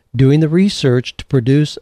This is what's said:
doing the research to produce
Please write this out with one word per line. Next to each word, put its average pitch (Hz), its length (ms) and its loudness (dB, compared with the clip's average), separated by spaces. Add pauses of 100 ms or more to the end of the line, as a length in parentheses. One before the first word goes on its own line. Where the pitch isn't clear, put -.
(160)
doing 135 260 2
the 160 60 2
research 151 680 -2
to - 80 -16
produce 139 560 0